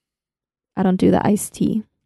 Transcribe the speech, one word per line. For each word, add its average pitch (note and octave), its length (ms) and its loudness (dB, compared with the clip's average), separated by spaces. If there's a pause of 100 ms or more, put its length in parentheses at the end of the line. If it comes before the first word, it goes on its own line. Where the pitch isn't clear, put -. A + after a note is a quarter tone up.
(760)
I F#3+ 60 -2
don't F#3 140 2
do F3+ 140 2
the - 160 2
iced - 280 -2
tea, - 280 -2 (240)